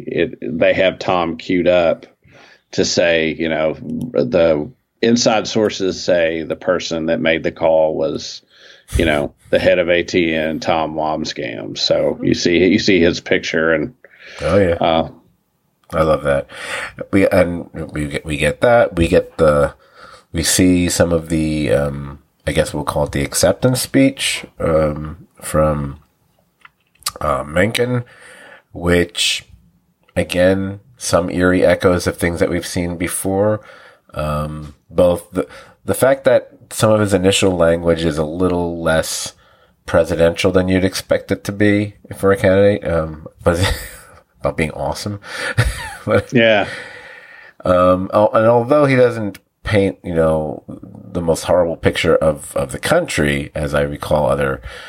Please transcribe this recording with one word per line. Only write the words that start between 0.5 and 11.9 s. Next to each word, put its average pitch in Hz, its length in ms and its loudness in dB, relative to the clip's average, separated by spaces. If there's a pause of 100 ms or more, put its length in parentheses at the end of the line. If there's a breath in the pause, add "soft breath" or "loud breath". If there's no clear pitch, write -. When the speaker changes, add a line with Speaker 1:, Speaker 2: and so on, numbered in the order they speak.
Speaker 1:
have 90 260 0
Tom 87 380 -2
queued 90 300 -2
up 87 380 2 (680 soft breath)
to 92 140 0
say, 82 520 0
you 82 120 -4
know, 78 240 -2
the 76 1000 -2 (300)
inside 117 460 2
sources 98 560 -2
say 82 400 0
the 78 120 -6
person 82 520 -4
that 82 120 -2
made 80 240 0
the - 80 -2
call 80 440 2
was, - 460 -6 (560 soft breath)
you 85 80 2
know, 73 280 0 (160)
the 90 100 2
head 90 200 4
of 85 100 0
A 87 140 2
T 82 300 0
N, 78 260 -2
Tom 78 360 -2
Wambsgans. 73 840 -6
So 78 420 0